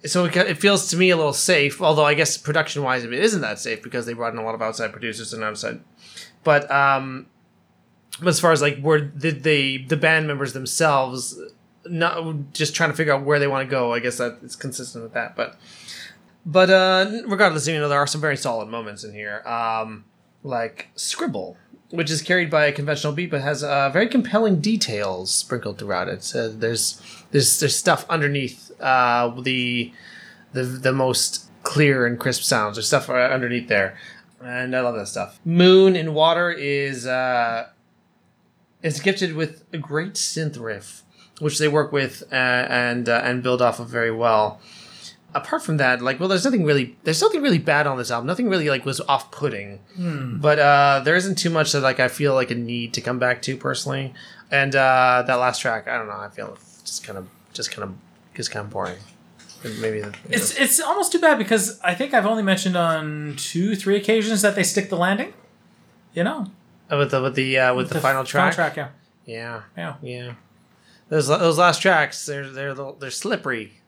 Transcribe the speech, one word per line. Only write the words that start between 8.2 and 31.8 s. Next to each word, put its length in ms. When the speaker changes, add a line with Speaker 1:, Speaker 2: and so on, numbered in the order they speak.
Speaker 1:
as 100
far 120
as, 120
like, 180
where 180
the, 140
the, 560
the 120
band 300
members 260
themselves, 840
not 680
just 220
trying 140
to 60
figure 180
out 100
where 160
they 80
wanna 180
go, 280
I 60
guess 180
that 240
it's 140
consistent 480
with 100
that. 220
But, 200
but, 260
uh, 560
regardless, 400
you 120
know, 80
there 120
are 80
some 140
very 160
solid 320
moments 340
in 100
here, 340
um, 560
like 520
Scribble, 640
which 180
is 140
carried 260
by 160
a 60
conventional 420
beat 160
but 120
has, 220
uh, 280
very 160
compelling 540
details 680
sprinkled 460
throughout 300
it. 160
So 260
there's, 500
there's, 300
there's 160
stuff 340
underneath, 600
uh, 480
the, 520
the, 100
the 280
most 580
clear 440